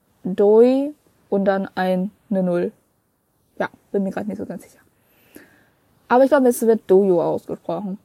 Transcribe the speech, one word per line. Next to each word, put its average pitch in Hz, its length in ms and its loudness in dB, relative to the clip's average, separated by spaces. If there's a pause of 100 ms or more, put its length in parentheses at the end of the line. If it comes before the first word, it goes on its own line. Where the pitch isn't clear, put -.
(240)
Doi 233 680 2 (380)
und 196 160 -2
dann 196 280 -2
ein, 185 360 -2 (200)
eine 190 120 -2
Null. 180 300 -2 (880)
Ja, 180 100 -6 (240)
bin 202 100 -2
mir 196 80 -6
grad 208 180 -10
nicht 196 100 -10
so 196 80 -12
ganz 175 160 -14
sicher. - 180 -20 (1300)
Aber 254 160 4
ich 262 60 2
glaub, 285 140 4
es 240 180 0
wird 220 240 2
Dojo 185 360 4
ausgesprochen. 180 840 -8